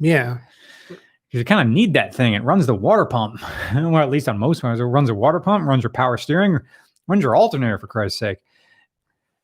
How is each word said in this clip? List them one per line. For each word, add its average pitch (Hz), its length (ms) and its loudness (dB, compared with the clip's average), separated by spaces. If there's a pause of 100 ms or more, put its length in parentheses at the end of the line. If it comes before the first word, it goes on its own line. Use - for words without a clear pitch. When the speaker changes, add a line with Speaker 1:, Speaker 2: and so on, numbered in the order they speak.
Speaker 1:
Yeah. 131 380 0 (920)
Speaker 2:
'Cause 123 100 -2
you 120 40 -4
kinda 196 200 4
need 165 300 2
that 123 200 0
thing. 120 200 2
It 107 80 -2
runs 160 240 2
the 120 80 0
water 165 300 2
pump. 113 360 -4 (160)
<laughs> - 180 -6
Well, 160 240 0
at 147 120 2
least 139 200 -2
on 104 80 -4
most 143 240 -2
ones, 117 180 -2
it 123 40 -2
runs 127 260 2
a 110 40 -2
water 147 260 0
pump, 190 260 -2
runs 131 160 2
your 113 80 -4
power 123 260 0
steering, 175 420 0 (480)
runs 196 160 0
your 123 140 2
alternator, 139 420 2
for - 80 -16
Christ's 101 320 -4
sake. 101 200 -4 (1040)